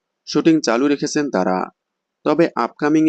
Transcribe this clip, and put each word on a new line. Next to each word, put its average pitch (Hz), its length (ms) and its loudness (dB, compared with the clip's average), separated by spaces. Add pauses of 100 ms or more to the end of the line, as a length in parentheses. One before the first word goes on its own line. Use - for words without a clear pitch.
(280)
শুটিং 160 280 2 (120)
চালু 123 200 0
রেখেছেন 143 380 -2 (100)
তারা। 92 220 0 (680)
তবে 151 200 2 (180)
আপকামিং 151 460 0